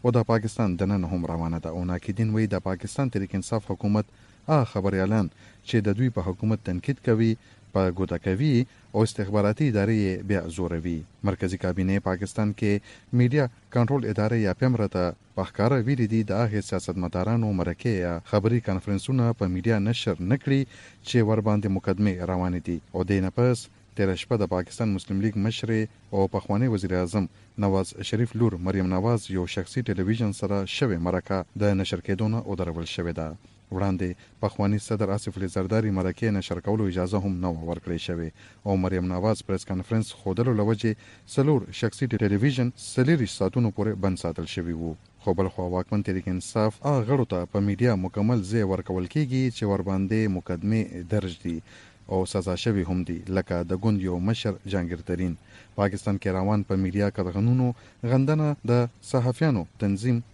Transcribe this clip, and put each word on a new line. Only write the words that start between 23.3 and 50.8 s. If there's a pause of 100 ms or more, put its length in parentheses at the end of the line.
پس (320)
تېره
شپه
د
پاکستان
مسلم
لیگ
مشرې (300)
او
پخوانی
وزیر
اعظم (380)
نواز (160)
شریف
لور
مریم
نواز (120)
یو
شخصي
ټلویزیون
سره (140)
شوې (100)
مرکه (220)
د
نشر
کېدو
نه
ودرول
شوې
ده. (460)
وړاندې (320)
پخوانی
صدر
آصف
علي
زرداري
مرکې
نشر
کولو
اجازه
هم
نه
وه
ورکړې
شوې (360)
او
مریم
نواز
پریس
کانفرنس
ښودلو
له
وجې (440)
څلور (160)
شخصي
ټلویزیون
څلېرویشت
ساعتونو
پورې
بند
ساتل (100)
شوي
وو. (320)
خو
بل
خوا
واکمن
تحریک
انصاف
هغه
غړو
ته
په
میډیا
مکمل
ځای
ورکول
کېږي (120)
چې
ورباندې
مقدمې (320)